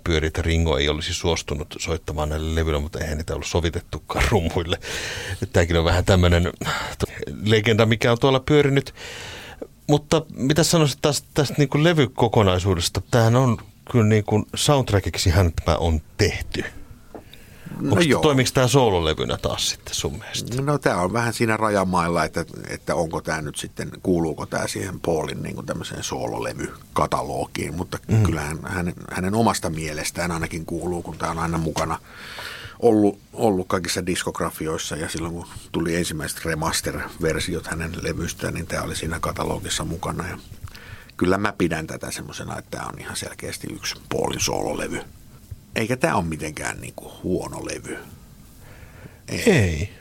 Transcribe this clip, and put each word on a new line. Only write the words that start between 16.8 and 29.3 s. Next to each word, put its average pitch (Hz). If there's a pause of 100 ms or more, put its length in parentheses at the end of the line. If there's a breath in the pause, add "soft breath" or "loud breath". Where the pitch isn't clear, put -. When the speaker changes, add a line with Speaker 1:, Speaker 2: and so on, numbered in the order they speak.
Speaker 2:
No 143
Speaker 1:
Onks, 175
Speaker 2:
joo. 123
Speaker 1:
toimiks 135
tää 127
soololevynä 82
taas -
sitten -
sun 73
mielestä? -
Speaker 2:
No 143
tää 110
on 92
vähän 117
siinä 113
rajamailla, 92
että, 82 (240)
että -
onko 80
tää 80
nyt 73
sitten, - (120)
kuuluuko 85
tää -
siihen 98
Paulin 78
niinku 80
tämmöiseen -
soololevykatalogiin, -
mutta 87 (100)
Speaker 1:
Mm. 110
Speaker 2:
kyllähän 78
hänen, 87 (180)
hänen 92